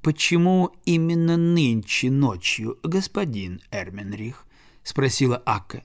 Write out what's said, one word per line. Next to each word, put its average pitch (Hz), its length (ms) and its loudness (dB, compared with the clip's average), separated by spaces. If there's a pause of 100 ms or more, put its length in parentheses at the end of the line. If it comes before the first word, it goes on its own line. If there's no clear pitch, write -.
«Почему 175 680 2 (140)
именно 165 520 2
нынче 143 720 2
ночью, 117 760 -2
господин 156 760 -4 (100)
Эрменрих?» 101 760 -10 (380)
спросила 127 640 0
Акка. - 400 -6